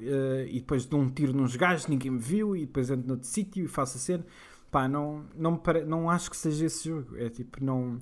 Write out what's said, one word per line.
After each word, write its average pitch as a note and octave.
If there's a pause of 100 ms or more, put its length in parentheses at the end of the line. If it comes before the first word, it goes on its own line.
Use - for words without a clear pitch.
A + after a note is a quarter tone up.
eh, C3+
e B2+
depois B2+
dou D3+
um C3
tiro C3
nos C3
gajos, F3
ninguém C3
me B2+
viu G3
e D#3
depois C3
ando B2+
noutro B2+
sítio F#3+
e D#3+
faço C3+
a B2+
cena. F3 (440)
Pá, C3+
não, D3 (100)
não D#3+
me D#3+
pare-, D#3+
não E3
acho F3
que -
seja D#3
esse D#3+
jogo. C#3+
É A#2
tipo, B2
não B2+